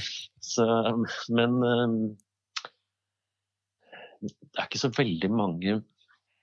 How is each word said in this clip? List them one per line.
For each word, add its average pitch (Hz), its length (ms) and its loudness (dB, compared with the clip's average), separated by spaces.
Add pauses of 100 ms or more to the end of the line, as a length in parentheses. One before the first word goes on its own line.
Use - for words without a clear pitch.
(360)
Så, - 280 0 (640)
men, 120 340 2
eh, 120 300 4 (2250)
det - 420 -14
er - 100 -4
ikke - 140 -8
så 131 140 0
veldig 95 360 0
mange 101 500 0 (640)